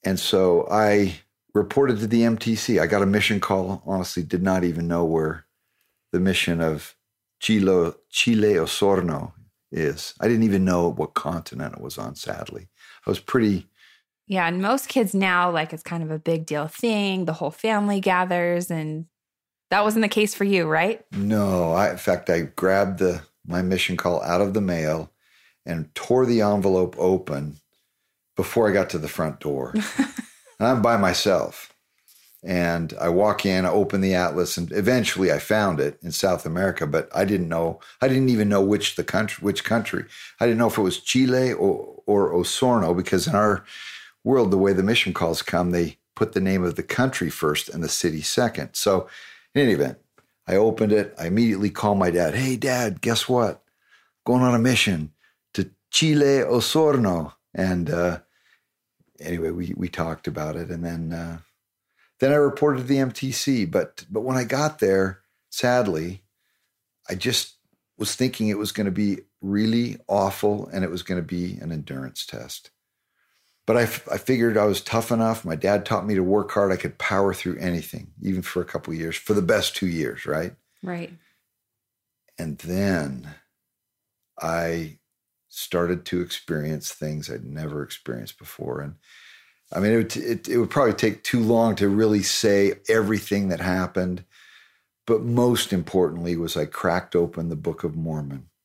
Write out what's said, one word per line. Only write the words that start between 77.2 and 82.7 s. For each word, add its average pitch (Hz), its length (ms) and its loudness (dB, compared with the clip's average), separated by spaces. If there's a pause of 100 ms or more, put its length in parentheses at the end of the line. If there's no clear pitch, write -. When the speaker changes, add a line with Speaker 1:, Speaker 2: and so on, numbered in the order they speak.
Speaker 1:
through 87 260 -6
anything, 87 640 -6
even 95 200 -2
for - 200 -4
a 82 40 -6
couple - 280 -8
of 80 60 -6
years, 82 180 -6
for - 160 -2
the 101 80 4
best 92 340 2
two 95 120 -2
years, 78 380 -4
right? 80 300 -4 (260)
Speaker 2:
Right. 175 300 -10 (1300)
Speaker 1:
And 78 220 -8
then 80 760 -4 (1080)